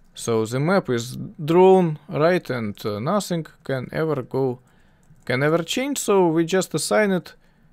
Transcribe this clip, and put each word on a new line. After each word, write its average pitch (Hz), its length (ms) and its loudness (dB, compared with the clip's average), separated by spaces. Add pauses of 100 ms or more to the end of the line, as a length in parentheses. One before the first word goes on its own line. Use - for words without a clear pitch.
(140)
So 113 320 -2
the 120 140 -4
map 175 300 0
is 127 280 -4 (260)
drawn, 180 540 6 (120)
right, 165 400 0
and, 110 360 -6
uh, 104 140 -4
nothing 170 480 -4 (160)
can 131 280 -6
ever 151 300 -2
go, 127 380 -4 (680)
can 123 160 -2
ever 160 220 2
change, 262 340 -4
so 196 300 2
we 165 180 2
just 180 300 -2
assign 208 360 0
it 175 220 -4 (400)